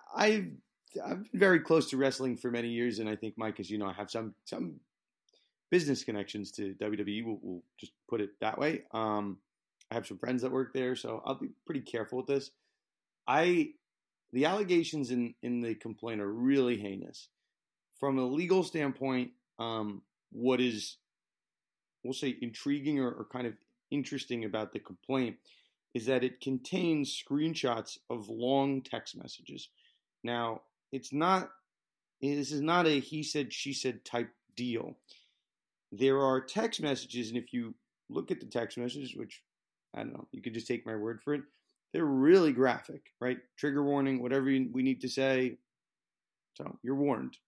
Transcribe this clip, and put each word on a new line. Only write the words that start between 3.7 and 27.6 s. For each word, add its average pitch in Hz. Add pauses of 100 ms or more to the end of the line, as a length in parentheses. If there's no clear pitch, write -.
know, 104
I 95
have 101
some, 113 (120)
some 175 (920)
business 151
connections 104
to 98
W 107
W 101
E. 110
We'll, 113
we'll 90 (140)
just - (140)
put 113
it 101 (100)
that 110
way. 151
Um, 107 (540)
I 110
have 117
some 98
friends 123
that 131
work 131
there, 127
so 113
I'll 135
be - (160)
pretty 147
careful 117
with 131
this. 139 (760)
I, 160 (640)
the 131
allegations 170
in, 120
in 120
the 117
complaint 110
are 101
really 123
heinous. 98 (720)
From 135
a 127
legal 170
standpoint, 135 (280)
um, 110 (300)
what 123
is, 113 (1080)
we'll 127
say, 131
intriguing 143
or, 127
or -
kind 127
of 113 (380)
interesting 131
about 107
the 107
complaint 120 (580)
is 113
that 127
it 127
contains 147
screenshots 143 (120)